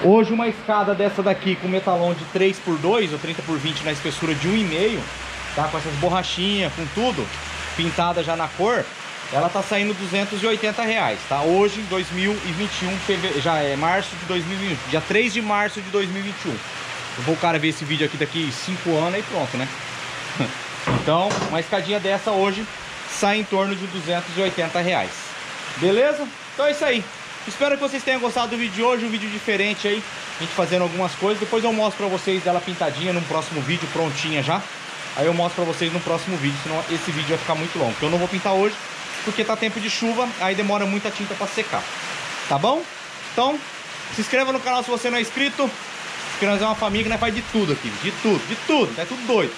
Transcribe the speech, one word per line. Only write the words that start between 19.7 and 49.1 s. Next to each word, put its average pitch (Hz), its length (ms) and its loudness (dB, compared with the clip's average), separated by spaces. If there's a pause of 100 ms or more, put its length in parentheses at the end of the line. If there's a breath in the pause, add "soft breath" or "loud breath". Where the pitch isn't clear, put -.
<laughs> 120 100 2 (540)
Então, 170 280 4 (200)
uma 156 100 0
escadinha 190 400 0
dessa 196 300 0
hoje 196 340 2 (460)
sai 208 300 2
em 214 40 0
torno 196 320 2
de 190 120 -6
duzentos 175 500 -4
e 190 40 2
oitenta 175 400 0
reais. 156 280 0 (680)
Beleza? 254 500 4 (260)
Então 285 140 2
é 294 40 4
isso 294 140 0
aí. 240 180 2 (440)
Espero 277 280 2
que 277 60 -2
vocês 269 220 -2
tenham 262 160 2
gostado 240 300 0
do 233 80 -2
vídeo 226 160 -2
de 214 100 -2
hoje, 240 220 4
um 233 40 -2
vídeo 214 200 -2
diferente 208 580 0
aí, 208 160 0 (340)
a 165 60 -4
gente 165 100 -6
fazendo 180 280 2
algumas 175 320 0
coisas. 202 260 0
Depois 214 240 0
eu 226 80 4
mostro 214 360 0
pra 185 100 0
vocês 185 280 0
ela 175 140 4
pintadinha 175 540 -2
num 175 80 2
próximo 156 400 -2
vídeo, 160 320 -2
prontinha 156 500 0
já. 175 180 2 (540)
Aí 139 100 2
eu 170 80 6
mostro 170 300 2
pra 165 100 0
vocês 165 200 0
no 180 60 0
próximo 165 380 -2
vídeo, 139 240 0
senão 160 300 -2
esse 170 200 -2
vídeo 147 180 -2
vai 160 80 2
ficar 160 180 0
muito 165 240 -4
longo, 123 120 2
porque 117 140 -2
eu 151 40 2
não 170 80 2
vou 180 100 2
pintar 190 260 0
hoje, 202 220 4 (480)
porque 220 200 0
tá 220 120 0
tempo 220 240 -2
de 208 100 -2
chuva, 233 380 0 (140)
aí 190 120 2
demora 202 320 2
muita 202 240 0
tinta 196 260 -6
pra 196 120 -4
secar, - 360 -2 (640)
tá 143 80 4
bom? 247 240 4 (500)
Então, 277 280 2 (560)
se 220 60 -2
inscreva 262 300 2
no 262 80 2
canal 247 240 0
se 247 60 -6
você 240 200 0
não 240 80 0
é 233 40 2
inscrito, 269 480 0 (600)
porque - 160 0
nós 202 140 4
é 214 40 2
uma 220 100 2
família 214 280 0
que 220 60 0
nós 226 100 0
faz 233 140 2
de 233 100 -2
tudo 196 300 2
aqui, 123 160 -4 (140)
de 190 80 -2 (120)
tudo, 185 240 4
de 208 80 -4 (120)
tudo, 294 320 4
é 170 60 -2
tudo 254 200 -8